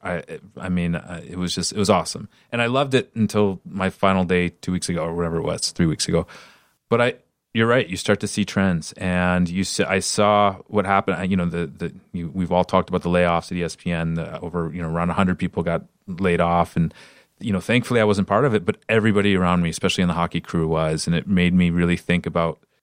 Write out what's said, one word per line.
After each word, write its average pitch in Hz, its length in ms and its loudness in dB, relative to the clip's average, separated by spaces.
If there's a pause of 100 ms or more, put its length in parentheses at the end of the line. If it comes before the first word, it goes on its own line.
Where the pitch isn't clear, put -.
I, 90 220 -6 (320)
I 92 120 -10
mean, 87 280 -2
uh, 85 280 -10
it 78 120 -12
was 90 180 -4
just, 90 160 -4
it - 80 -8
was 98 100 0
awesome. 92 400 0 (220)
And 120 100 -4
I 117 60 0
loved 131 280 0
it 120 200 2
until 104 500 0
my 95 260 -4
final 95 340 2
day 87 240 0
two - 240 -8
weeks 90 160 -4
ago 82 160 -2
or 82 100 -6
whatever 85 220 -2
it 82 80 -2
was, - 260 -4
three 87 160 2
weeks 76 220 0
ago. 85 180 0 (640)
But 117 120 2
I, 123 140 2 (400)
you're 113 140 4
right. 117 200 4
You 90 80 -6
start 101 240 0
to 107 60 -6
see 104 180 -2
trends, 95 500 0
and 90 540 0
you 87 120 -4
s-, - 180 -4
I 98 220 2
saw 104 540 2 (120)
what 104 180 0
happened. 98 340 0
I, 90 40 -4
you 95 140 0
know, 87 100 2
the, 85 220 -2
the, 78 260 -8 (180)
you, 85 220 -6
we've 90 160 -2
all 90 140 4
talked 92 240 0
about 90 140 -2
the 90 60 -2
layoffs 87 440 2
at 90 40 -6
E 87 60 -4
S 82 140 -6
P - 160 -6
N. 82 260 -2
Uh, 80 240 -8
over, 82 320 -6
you 90 80 -6
know, 82 60 -6
around 85 220 -2
a 82 40 -2
hundred 90 240 2
people 90 240 -4
got 82 220 -2 (240)
laid 87 320 0
off, 85 340 2
and, 82 180 0 (460)
you 110 140 -4
know, 95 80 0
thankfully 117 400 0
I 110 40 4
wasn't 101 220 2
part 107 180 2
of 139 80 2
it, 101 120 0
but 104 140 -2 (100)
everybody 104 480 4
around 90 260 4
me, 82 80 0
especially 92 320 -2
in 87 60 2
the 85 60 0
hockey 85 260 -2
crew, 82 260 -2
was, 80 400 0
and 85 80 0
it 85 140 -2
made 90 260 2
me 90 160 4
really 87 260 2
think 87 300 -2
about, 82 320 -2 (240)